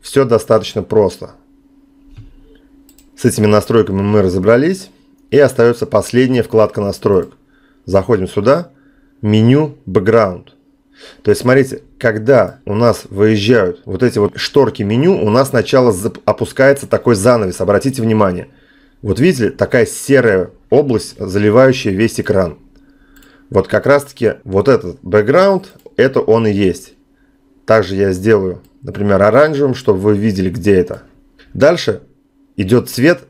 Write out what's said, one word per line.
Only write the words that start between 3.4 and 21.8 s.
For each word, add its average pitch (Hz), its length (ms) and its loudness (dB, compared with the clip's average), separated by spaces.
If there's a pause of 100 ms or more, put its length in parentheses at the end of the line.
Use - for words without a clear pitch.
настройками 104 560 0
мы 104 200 0
разобрались. 113 680 0 (420)
И 139 80 4
остаётся 120 460 2
последняя 120 580 0
вкладка 110 380 0
настроек. 101 560 -2 (480)
Заходим 98 420 0
сюда. 139 440 -2 (500)
Меню, 120 640 2
бэкграунд. 98 720 -2 (640)
То 107 100 0
есть, 98 100 0
смотрите, 131 420 0 (160)
когда 110 680 0
у 104 80 -6
нас 113 360 0
выезжают 104 760 0
вот 92 180 -6
эти 117 160 -2
вот 101 180 -2
шторки 117 460 -2
меню, 123 400 0
у 104 60 0
нас 131 200 0
сначала 123 420 2
зап-, 98 340 -6
опускается 139 600 0
такой 113 280 0
занавес, 101 460 0
обратите 107 400 -2
внимание. 107 460 0 (540)
Вот 101 180 -4
видите, 131 320 0
такая 127 340 0
серая 113 680 0 (180)
область, 127 500 0
заливающая 107 720 2